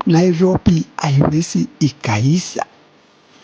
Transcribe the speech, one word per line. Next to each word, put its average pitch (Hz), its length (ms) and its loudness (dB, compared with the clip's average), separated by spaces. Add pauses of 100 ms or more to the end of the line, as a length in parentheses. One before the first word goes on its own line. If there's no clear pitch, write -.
Nairobi 180 760 2 (120)
haiwezi 151 720 0 (140)
ikaisha. 135 840 -2 (760)